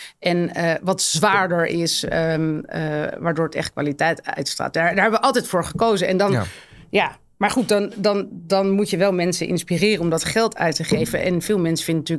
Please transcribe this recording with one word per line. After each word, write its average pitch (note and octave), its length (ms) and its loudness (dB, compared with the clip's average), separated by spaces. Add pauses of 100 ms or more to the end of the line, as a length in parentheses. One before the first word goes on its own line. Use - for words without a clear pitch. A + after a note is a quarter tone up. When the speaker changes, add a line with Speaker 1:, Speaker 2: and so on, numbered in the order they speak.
(200)
Speaker 1:
en, F3 360 0
eh, E3+ 260 0
wat F#3 200 0
zwaarder F#3 640 2
is, E3+ 400 -2
ehm, D#3+ 540 0
eh, - 220 -8 (380)
waardoor E3 260 -2
het D#3+ 100 -6
echt - 180 -4
kwaliteit D3 520 -2
uitstraalt. - 480 -6
Daar, E3 200 0
daar F#3 80 2
hebben A3 180 2
we A#3 60 2
altijd - 220 2
voor F3+ 180 0
gekozen. G#3 420 0
En F#3+ 100 2
dan, G3 140 4
Speaker 2:
Ja. A#2 120 2 (460)
Speaker 1:
ja, F3+ 280 0 (220)
maar G#3 120 2
goed, A3+ 180 0
dan, G3+ 260 2
dan, G3+ 360 0
dan F#3+ 380 0
moet G3+ 200 2
je F#3 80 -2
wel G3 160 4
mensen F3 340 0
inspireren F3+ 540 2
om E3+ 80 2
dat E3 140 0
geld A3+ 340 0
uit E3 180 0
te E3 80 -4
geven. - 400 0
En F3+ 180 0
veel G#3 180 0
mensen E3 260 0
vinden D#3+ 180 0
het E3 160 -6